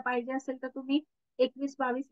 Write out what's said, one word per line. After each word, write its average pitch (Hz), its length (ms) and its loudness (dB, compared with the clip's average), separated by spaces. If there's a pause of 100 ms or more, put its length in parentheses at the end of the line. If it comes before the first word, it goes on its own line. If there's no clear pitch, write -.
पाहिजे 247 280 0
असेल 262 300 -4
तर 262 40 -2
तुम्ही 269 320 0 (400)
एकवीस 262 400 2
बावीस 254 320 0